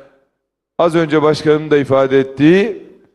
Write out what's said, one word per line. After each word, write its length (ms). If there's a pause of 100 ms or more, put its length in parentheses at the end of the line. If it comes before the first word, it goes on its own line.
(760)
az 180
önce 260
başkanım 500
da 60
ifade 420
ettiği 680 (280)